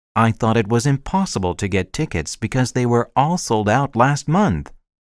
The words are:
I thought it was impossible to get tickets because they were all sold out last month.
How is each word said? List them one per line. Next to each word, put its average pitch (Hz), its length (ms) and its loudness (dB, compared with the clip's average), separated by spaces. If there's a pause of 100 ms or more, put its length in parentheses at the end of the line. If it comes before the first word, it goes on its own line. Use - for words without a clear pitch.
(160)
I 113 160 2
thought 113 260 0
it 104 120 0
was 117 180 0
impossible 139 640 -2
to 98 140 -4
get 92 260 -2
tickets 87 420 -6
because 127 360 -2
they 123 160 0
were 120 280 0
all 151 220 2
sold 107 320 0
out 135 260 2
last 135 320 2
month. 147 440 0 (400)